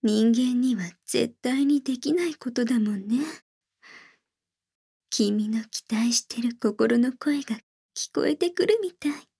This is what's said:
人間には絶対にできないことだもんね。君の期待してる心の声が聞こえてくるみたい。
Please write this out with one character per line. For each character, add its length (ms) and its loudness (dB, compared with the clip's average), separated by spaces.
人 300 4
間 260 2
に 160 2
は 160 -4
絶 360 -2
対 240 0
に 160 4
で 180 -4
き 120 -2
な 140 2
い 100 -4
こ 160 -10
と 140 0
だ 160 0
も 160 -2
ん 100 -10
ね。 160 0
君 380 0
の 180 -2
期 240 -12
待 220 0
し 120 0
て 180 -8
る 180 -2
心 380 2
の 160 2
声 300 -2
が 180 -8
聞 180 -10
こ 140 0
え 80 2
て 160 -2
く 160 0
る 140 4
み 100 -4
た 160 -6
い。 220 -6